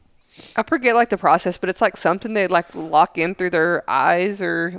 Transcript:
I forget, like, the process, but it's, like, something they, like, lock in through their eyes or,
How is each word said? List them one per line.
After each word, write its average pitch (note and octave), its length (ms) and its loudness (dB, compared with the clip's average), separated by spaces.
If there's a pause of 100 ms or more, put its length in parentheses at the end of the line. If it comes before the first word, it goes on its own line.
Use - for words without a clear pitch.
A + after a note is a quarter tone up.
(560)
I A3 80 -2
forget, B3 320 0
like, A#3 160 4
the G3 80 -2
process, E3+ 400 2
but F3+ 100 -4
it's, F#3 120 -2
like, G3+ 160 0
something G3 360 -2
they, G3+ 140 0
like, F3 260 0
lock D#3+ 460 0
in E3+ 160 -2
through F3+ 160 -4
their E3+ 360 0
eyes F3 540 0
or, E3+ 380 -4